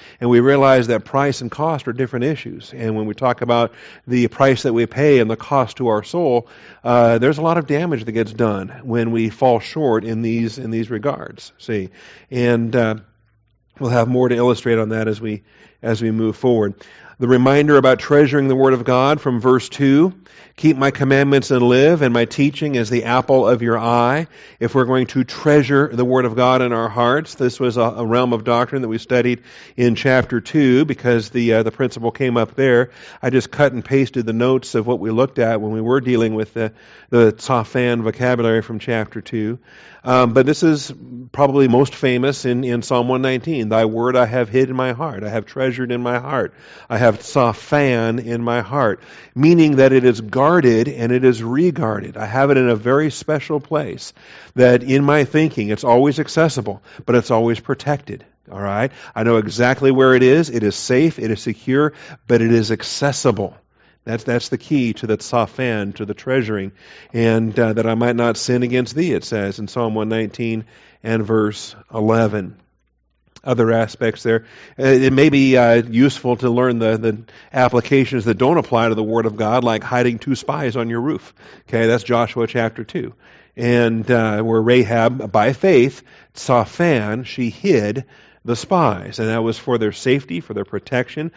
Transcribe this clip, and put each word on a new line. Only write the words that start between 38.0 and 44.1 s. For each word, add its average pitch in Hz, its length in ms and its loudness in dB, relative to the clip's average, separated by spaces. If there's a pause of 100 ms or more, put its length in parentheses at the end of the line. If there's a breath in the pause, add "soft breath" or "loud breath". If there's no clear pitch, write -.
vocabulary 113 640 0
from 113 160 -12
chapter 110 420 -6
two. 113 380 -6 (460 loud breath)
Um, 127 280 4
but 127 120 4
this 147 180 0
is 151 280 0 (400)
probably 139 380 2
most 131 260 2
famous 131 480 -2
in, 123 220 -2
in 120 160 -4
Psalm 123 260 -2
one 127 140 0
nineteen. 131 480 -4
"Thy 113 160 2
word 117 320 -2